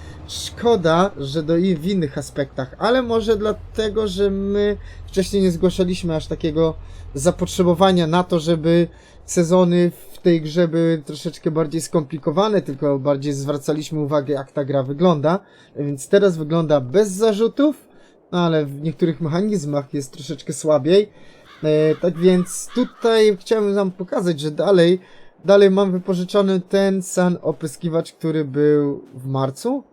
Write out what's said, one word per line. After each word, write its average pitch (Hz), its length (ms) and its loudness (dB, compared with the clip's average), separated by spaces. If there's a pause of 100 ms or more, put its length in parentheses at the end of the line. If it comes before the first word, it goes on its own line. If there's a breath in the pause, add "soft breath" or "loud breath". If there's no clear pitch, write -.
(280 loud breath)
Szkoda, 185 880 0
że 139 260 -6
do 160 140 0
i 185 180 0
w 151 100 -6
innych 175 320 -2
aspektach, - 640 -8
ale 247 220 2
może 226 360 0
dlatego, 214 720 -4
że 196 220 0
my 202 480 -2 (300 loud breath)
wcześniej 190 360 0
nie 185 80 4
zgłaszaliśmy 175 640 0
aż 156 120 -6
takiego 160 460 0 (400 loud breath)
zapotrzebowania 175 920 2
na 175 160 2
to, 180 160 0
żeby 165 480 2 (380 soft breath)
sezony 175 680 2 (220)
w - 40 -20
tej 170 240 2
grze 156 260 0
były 165 380 0
troszeczkę 156 460 -6
bardziej 156 300 -2
skomplikowane, 170 800 -2
tylko 143 380 -2
bardziej 143 340 -2
zwracaliśmy 147 680 -4
uwagę, 147 340 -2
jak 135 180 -6
ta 147 140 -4
gra 135 180 -2
wygląda. 156 560 0 (360 soft breath)
Więc 139 320 -6
teraz 196 300 4
wygląda 151 440 0
bez 185 300 0
zarzutów, 226 760 0 (440 soft breath)
no 180 80 0
ale 160 260 2
w 143 160 -10
niektórych 160 400 -2
mechanizmach 151 720 -2
jest 143 200 -6
troszeczkę 151 400 -10
słabiej. 160 560 2 (540 loud breath)
E, 156 320 2
tak 170 220 -2
więc 180 580 2
tutaj 226 640 2
chciałem 208 360 0
wam 196 160 0
pokazać, 175 480 -4
że 151 120 -6
dalej, 175 480 4 (460 soft breath)
dalej 196 260 8
mam 190 200 2
wypożyczony 185 760 0
ten 196 320 0
sam 180 400 0
opryskiwacz, 160 720 -4
który 156 320 -2
był 143 580 0 (100)
w 131 140 -14
marcu. 135 640 -4